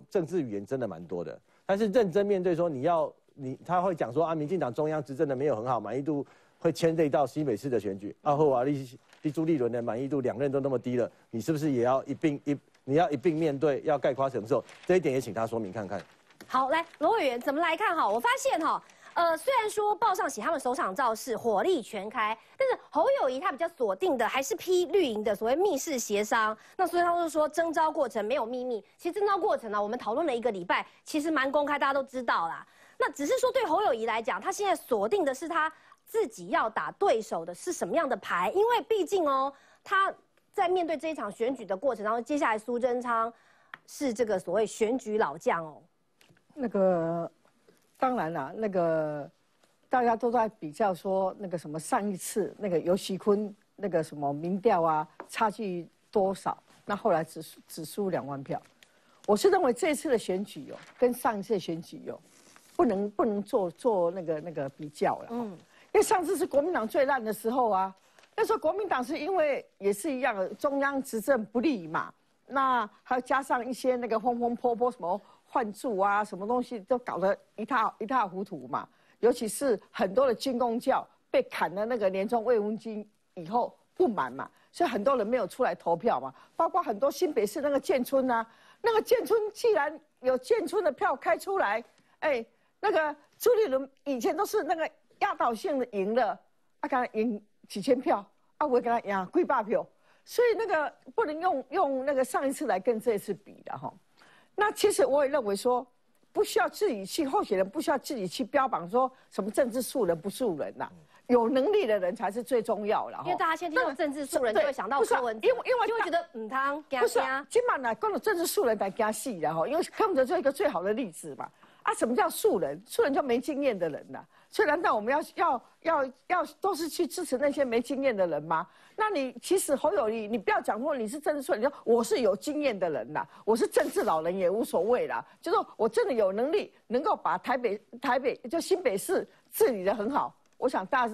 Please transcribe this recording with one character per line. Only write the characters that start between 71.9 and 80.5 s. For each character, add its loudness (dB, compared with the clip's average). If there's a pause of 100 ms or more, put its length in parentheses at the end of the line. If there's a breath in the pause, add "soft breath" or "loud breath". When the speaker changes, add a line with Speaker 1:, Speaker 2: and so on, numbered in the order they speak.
Speaker 3:
那 2 (160 soft breath)
还 -2
有 0
加 0
上 -2
一 -6
些 0
那 -4
个 0
风 0
风 0
波 0
波 2
什 -16
么 -2 (260 soft breath)
换 -2
柱 -4
啊， 2
什 -8
么 -8
东 0
西 -10
都 0
搞 -6
得 2 (200)
一 -6
塌， 0
一 -6
塌 2
糊 -8
涂 -10
嘛。 -6 (320 soft breath)
尤 6
其 -4
是 0 (140 loud breath)
很 0
多 4
的 2
军 -2